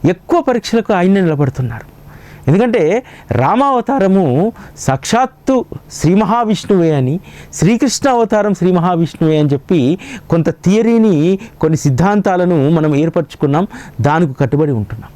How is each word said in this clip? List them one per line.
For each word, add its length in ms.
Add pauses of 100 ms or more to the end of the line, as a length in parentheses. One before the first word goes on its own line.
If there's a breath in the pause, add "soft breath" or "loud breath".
ఎక్కువ 360
పరీక్షలకు 520
ఆయన్నే 280
నిలబడుతున్నారు. 680 (580 loud breath)
ఎందుకంటే 540 (280 loud breath)
రామావతారము 1200 (260 loud breath)
సాక్షాత్తు 880 (280)
శ్రీ 220
మహావిష్ణువే 760
అని, 300 (340 loud breath)
శ్రీకృష్ణ 560
అవతారం 440
శ్రీ 180
మహావిష్ణువే 680
అని 100
చెప్పి 500 (320 loud breath)
కొంత 200
థియరీని, 880 (220 loud breath)
కొన్ని 160
సిద్ధాంతాలను 960
మనం 260
ఏర్పరచుకున్నాం, 680 (340 loud breath)
దానికి 400
కట్టుబడి 320
ఉంటున్నాం. 440